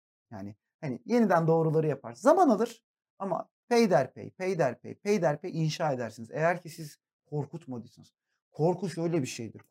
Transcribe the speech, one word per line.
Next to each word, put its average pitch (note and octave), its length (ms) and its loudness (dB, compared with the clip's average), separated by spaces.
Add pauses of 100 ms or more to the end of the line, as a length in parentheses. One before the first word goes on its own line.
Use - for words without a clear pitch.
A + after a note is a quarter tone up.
(300)
Yani, G2+ 260 -14 (240)
hani, C3 240 -8
yeniden F#3+ 420 2
doğruları D#3+ 400 4
yapar. A#2 280 -6
Zaman D#4+ 340 6
alır A3+ 360 0 (340)
ama - 300 -6 (200)
peyderpey, F3 640 2
peyderpey, D3+ 640 -4
peyderpey E3+ 720 -2
inşa D#3 280 -2
edersiniz. A#2 400 -8
Eğer E3+ 300 -2
ki E3 60 -16
siz D3 300 -16 (280)
korkutmadıysanız. C#3 840 -12 (380)
Korku F3+ 380 0
şöyle E3 340 -2
bir B2+ 40 -4
şeydir. - 440 -12